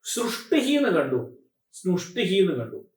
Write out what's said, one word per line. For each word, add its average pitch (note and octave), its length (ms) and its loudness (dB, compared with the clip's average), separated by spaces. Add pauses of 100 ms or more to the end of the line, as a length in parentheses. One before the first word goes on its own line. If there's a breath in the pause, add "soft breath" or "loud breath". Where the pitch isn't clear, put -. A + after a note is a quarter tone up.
സൃഷ്ടിഹി B3+ 680 -2
എന്ന് C#4 160 2
കണ്ടു, C3 480 0 (360)
സ്നുഷ്ടിഹി F3+ 600 -2
എന്ന് F#3 180 4
കണ്ടു. A#2+ 320 -8 (120)